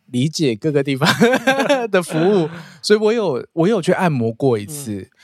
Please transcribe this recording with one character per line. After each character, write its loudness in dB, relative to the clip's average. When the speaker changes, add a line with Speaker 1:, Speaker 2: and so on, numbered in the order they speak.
Speaker 1:
理 -2
解 -2
各 -4
个 0
地 -4
方 0
<laughs> 0
的 0
服 -4
务， 2
所 4
以 2
我 2
有， -2
我 0
有 0
去 0
按 0
摩 -2
过 0
一 -10
次。 -10
Speaker 2:
嗯。 -14